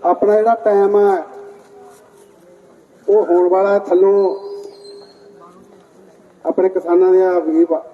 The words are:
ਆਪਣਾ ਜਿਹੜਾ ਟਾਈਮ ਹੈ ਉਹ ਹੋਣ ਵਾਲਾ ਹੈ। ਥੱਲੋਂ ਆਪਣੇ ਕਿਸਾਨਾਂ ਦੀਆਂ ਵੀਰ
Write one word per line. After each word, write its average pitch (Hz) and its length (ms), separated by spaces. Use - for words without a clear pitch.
ਆਪਣਾ 180 320
ਜਿਹੜਾ 220 200
ਟਾਈਮ 202 560
ਹੈ 330 120
ਉਹ 208 160
ਹੋਣ 175 240
ਵਾਲਾ 190 200
ਹੈ। 202 100
ਥੱਲੋਂ 196 600
ਆਪਣੇ 180 240
ਕਿਸਾਨਾਂ 185 420
ਦੀਆਂ 185 300
ਵੀਰ 160 260